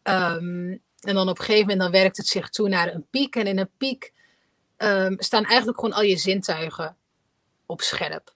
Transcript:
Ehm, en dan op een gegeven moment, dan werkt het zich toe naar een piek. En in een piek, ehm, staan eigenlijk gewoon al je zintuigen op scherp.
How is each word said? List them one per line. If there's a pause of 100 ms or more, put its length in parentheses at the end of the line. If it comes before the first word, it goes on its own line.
Ehm, (280)
en
dan
op
een
gegeven
moment,
dan
werkt
het
zich
toe
naar
een
piek.
En
in
een
piek, (640)
ehm,
staan
eigenlijk
gewoon
al
je
zintuigen (720)
op
scherp.